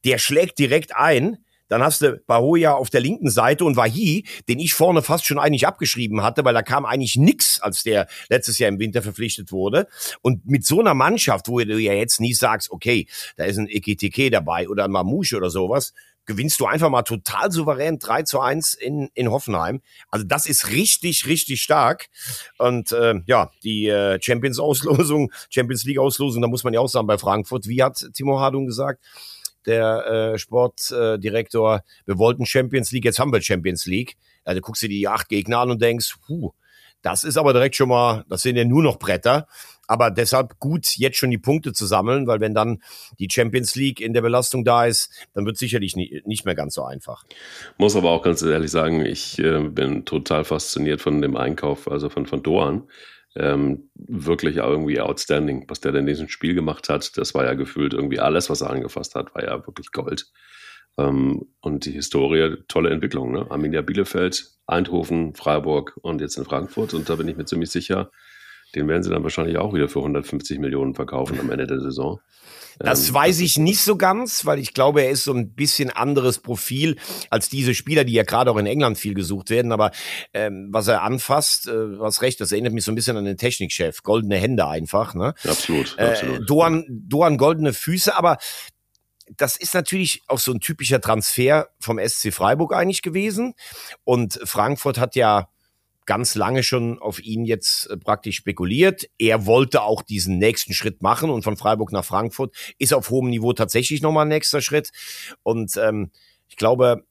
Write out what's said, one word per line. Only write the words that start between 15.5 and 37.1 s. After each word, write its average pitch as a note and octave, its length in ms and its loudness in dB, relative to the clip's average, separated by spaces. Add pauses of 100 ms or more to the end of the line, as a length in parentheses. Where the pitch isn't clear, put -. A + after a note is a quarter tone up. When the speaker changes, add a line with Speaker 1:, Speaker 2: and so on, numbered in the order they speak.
Speaker 1:
gewinnst A#2 320 -2
du A#2+ 80 0
einfach D#3 240 2
mal B2 100 2
total A#2 500 -4
souverän D3+ 460 -2
drei A#2+ 240 -2
zu C#3 200 -2
eins C#3+ 340 0
in, C#3 400 -6
in A#2+ 160 0
Hoffenheim. G#2+ 500 -2 (280)
Also G#2+ 140 -4
das C#3 220 -6
ist C#3+ 240 -2
richtig, E3+ 560 0
richtig C#3 380 -2
stark. D3+ 460 2 (500)
Und, B2 320 0
äh, A#2 240 4 (100)
ja, A#2+ 240 4 (140)
die, G#2+ 240 -2
äh, G2+ 340 2
Champions-Auslosung, C#3 1120 0 (180)
Champions B2 340 -2
League-Auslosung, C3+ 600 0
da A#2+ 40 2
muss A#2+ 160 -4
man A#2 120 0
ja A#2 40 4
auch B2+ 100 2
sagen, A2+ 180 0
bei G#2 100 2
Frankfurt, G2+ 500 -2
wie B2 140 0
hat C3 320 0
Timo C#3 260 0
Hardung C3+ 280 0
gesagt, B2+ 360 -6 (640)
der, A2+ 680 0
äh, - 20 -4
Sportdirektor, A2 1500 0 (220)
wir G2 140 -2
wollten A#2+ 260 4
Champions B2+ 460 0
League, B2 120 -4
jetzt A#2 140 2
haben C#3 160 2
wir G#2 80 4
Champions F2+ 460 -2
League. G#2 280 -4 (280)
Also F#2 180 -4
guckst A2+ 220 -8
du A2+ 40 -4
die G2+ 200 -2
acht A2 200 -2
Gegner G#2+ 300 0
an B2 140 2
und A2+ 100 0
denkst, A#2 360 0 (100)
puh, D3 240 -6 (500)
das D3 220 -2